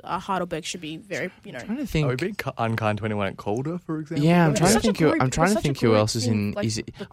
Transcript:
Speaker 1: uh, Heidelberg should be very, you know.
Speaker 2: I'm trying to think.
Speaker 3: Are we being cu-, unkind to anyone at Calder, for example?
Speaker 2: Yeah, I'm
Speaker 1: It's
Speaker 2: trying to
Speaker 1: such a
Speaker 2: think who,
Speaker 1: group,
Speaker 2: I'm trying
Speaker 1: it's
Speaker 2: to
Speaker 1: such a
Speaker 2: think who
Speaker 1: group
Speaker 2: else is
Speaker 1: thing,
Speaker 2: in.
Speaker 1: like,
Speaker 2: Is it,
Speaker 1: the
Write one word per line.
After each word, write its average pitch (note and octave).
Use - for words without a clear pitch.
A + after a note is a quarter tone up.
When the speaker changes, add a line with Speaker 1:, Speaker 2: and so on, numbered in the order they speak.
Speaker 1:
uh, F3
Heidelberg F3
should -
be D#3+
very, F3
you G#3
know. C3+
Speaker 2:
I'm A2+
trying A3+
to C#4
think. D#3
Speaker 3:
Are B2+
we B2+
being F#3
cu-, -
unkind A2
to G#2+
anyone G#2
at F#2
Calder, C#3
for D#3+
example? D3+
Speaker 2:
Yeah, E3+
I'm D3
Speaker 1:
It's C3+
Speaker 2:
trying E3+
to -
Speaker 1:
such -
a -
Speaker 2:
think G#3
who, D#3
Speaker 1:
group, D#4+
Speaker 2:
I'm B2+
trying D#3+
Speaker 1:
it's G3
Speaker 2:
to -
Speaker 1:
such -
a -
Speaker 2:
think C#3
who A#2+
Speaker 1:
group G#2+
Speaker 2:
else G#2+
is A2+
Speaker 1:
thing, A#2
Speaker 2:
in. G2+
Speaker 1:
like, G#2
Speaker 2:
Is A2
it, -
Speaker 1:
the -